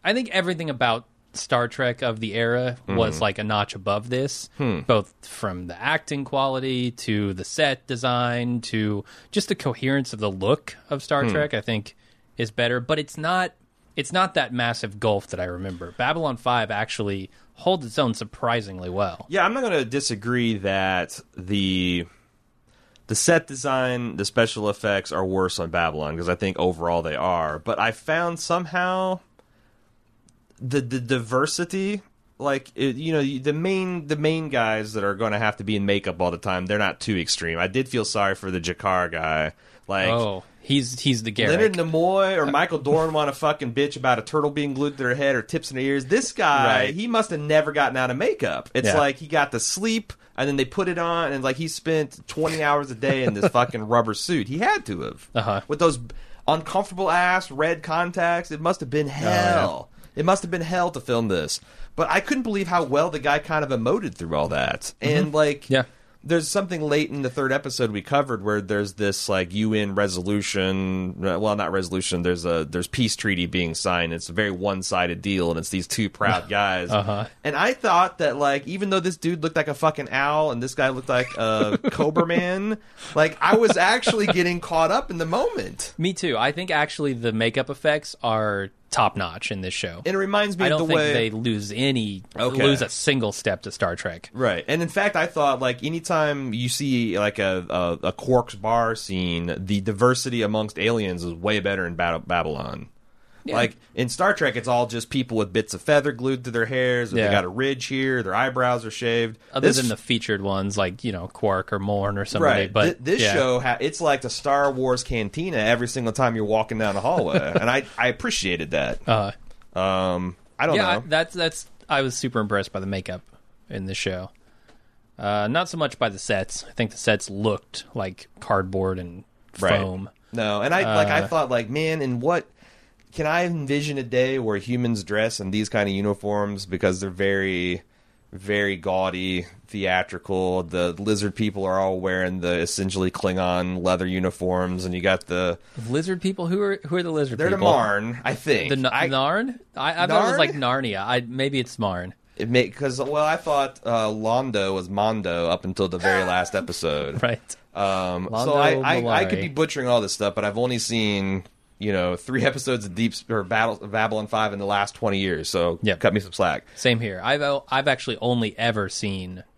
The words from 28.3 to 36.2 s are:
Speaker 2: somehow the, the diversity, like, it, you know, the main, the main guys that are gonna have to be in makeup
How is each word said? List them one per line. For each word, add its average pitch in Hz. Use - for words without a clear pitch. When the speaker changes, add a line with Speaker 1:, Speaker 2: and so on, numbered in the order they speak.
Speaker 2:
somehow 180
the, 131
the 127
diversity, 147
like, 139
it, 131
you 160
know, 151
the 139
main, 180
the 151
main 156
guys 110
that 107
are 98
gonna 104
have 107
to 98
be 104
in 98
makeup 98